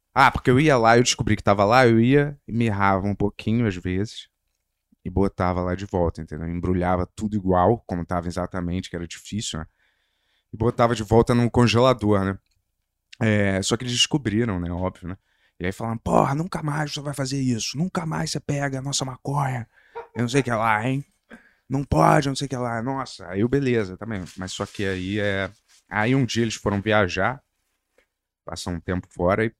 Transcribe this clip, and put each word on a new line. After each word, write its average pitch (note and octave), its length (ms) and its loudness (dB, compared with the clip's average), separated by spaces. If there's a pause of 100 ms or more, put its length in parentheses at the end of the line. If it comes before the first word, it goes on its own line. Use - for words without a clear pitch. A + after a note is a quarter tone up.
(140)
Ah, C3 160 6
porque - 220 -2
eu B2+ 80 6
ia D3+ 180 6
lá, A2+ 200 6
eu B2 60 6
descobri G#2+ 340 0
que - 60 -8
tava G2+ 200 4
lá, A#2+ 240 6
eu A2+ 120 6
ia C#3+ 380 2 (100)
e - 40 -12
mirrava G2 560 0
um G2+ 80 -2
pouquinho A2 500 -2
às G2 100 0
vezes F2+ 520 -6 (760)
e - 60 -8
botava F2+ 520 -2
lá F2+ 140 -2
de G2 100 -8
volta, E2+ 360 -2
entendeu? E2 260 -10
Embrulhava F2+ 680 -2
tudo G#2+ 200 -6
igual, F#2 520 2
como F2 180 -4
tava F2 220 -4
exatamente, F2+ 640 -6
que - 60 -12
era E2+ 120 -8
difícil, - 520 -10
né? D#2+ 60 -10 (880)
E - 40 -14
botava A#2 360 2
de A2 100 -4
volta A2+ 300 4
no A#2+ 160 2
congelador, A#2 720 4
né? G2 140 -2 (800)
É, G2+ 420 2
só A2+ 160 0
que - 60 -4
eles B2 100 -4
descobriram, A#2 640 0
né? F2 120 -4
Óbvio, F2+ 380 -6
né? F#2 80 -12 (420)
E F2 60 -6
aí F#2 60 -2
falaram, A2+ 260 -6
porra, - 380 2
nunca D#3+ 260 -6
mais D3 320 -4
você D3 80 -10
vai C#3+ 120 -8
fazer C3+ 260 -4
isso, C3 380 -2
nunca F3 280 -4
mais D#3+ 260 -4
você D3+ 80 -4
pega C#3 400 -4
a - 20 -10
nossa C3 240 -4
maconha, C3 640 -4 (480)
eu B2 80 -2
não A#2 60 -2
sei C3+ 120 2
o - 20 2
que A#2+ 80 -2
lá, A2 360 0
hein? C3+ 180 -2 (640)
Não C3+ 140 -2
pode, D#3 440 4
não C#3 80 -4
sei C#3 120 -6
o - 20 -8
que B2+ 80 -6
lá. A#2 240 -4
Nossa, B2+ 480 -8
aí G2 120 -2
eu, A#2+ 60 2
beleza, A#2+ 480 0
também. G#2 280 -8 (140)
Mas F#2 140 -8
só G2+ 140 -6
que G2+ 200 -6
aí F#2+ 340 -4
é, G2 300 -2 (400)
aí G#2+ 260 0
um C3+ 100 2
dia A#2 180 0
eles A2 120 -4
foram G2+ 260 -2
viajar, G#2 600 0 (1040)
passar - 280 -10
um F2 80 -6
tempo F2+ 300 -6
fora G2+ 360 0
e A2+ 140 -4